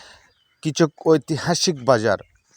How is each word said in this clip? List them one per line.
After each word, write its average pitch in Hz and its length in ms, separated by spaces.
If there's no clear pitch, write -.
কিচক 156 280
ঐতিহাসিক 156 760
বাজার। 110 340